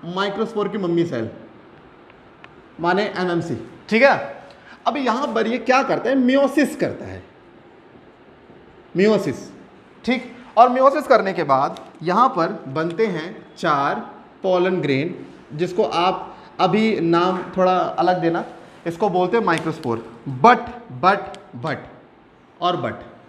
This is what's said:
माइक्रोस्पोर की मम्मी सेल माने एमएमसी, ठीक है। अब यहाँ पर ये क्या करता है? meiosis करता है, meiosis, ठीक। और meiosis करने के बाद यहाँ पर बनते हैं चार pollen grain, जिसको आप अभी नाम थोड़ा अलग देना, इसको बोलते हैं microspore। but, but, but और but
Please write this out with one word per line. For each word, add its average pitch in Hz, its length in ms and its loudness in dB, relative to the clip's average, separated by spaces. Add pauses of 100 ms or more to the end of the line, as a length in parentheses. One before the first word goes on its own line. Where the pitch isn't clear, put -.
माइक्रोस्पोर 202 640 -4
की 208 100 -6
मम्मी 170 260 0
सेल 117 260 -6 (1500)
माने 185 380 0
एमएमसी, 175 520 -4 (180)
ठीक 226 140 4
है। - 400 2 (440)
अब 233 100 -2
यहाँ 262 300 -2
पर 226 200 0
ये 233 120 -2
क्या 254 240 4
करता - 280 -2
है? 269 60 2
meiosis 269 600 4
करता - 280 -4
है, 95 180 -12 (1700)
meiosis, 196 380 2 (680)
ठीक। 254 320 -4 (200)
और 240 120 8
meiosis 262 380 2
करने 214 260 4
के 165 100 -4
बाद 139 380 0 (220)
यहाँ 196 260 4
पर 175 400 -2
बनते 165 380 -2
हैं 180 500 -8
चार 151 380 0 (480)
pollen 185 380 2
grain, 147 460 -2 (260)
जिसको 170 300 -2
आप 180 540 -2 (240)
अभी 202 400 2
नाम 175 440 2 (120)
थोड़ा 185 220 4
अलग 170 400 0
देना, 165 260 0 (420)
इसको 170 220 -2
बोलते 180 280 0
हैं 226 80 0
microspore। 156 720 -4 (280)
but, 233 160 6 (440)
but, 196 340 0 (260)
but 143 140 -6 (840)
और 175 160 0
but 120 180 -6 (340)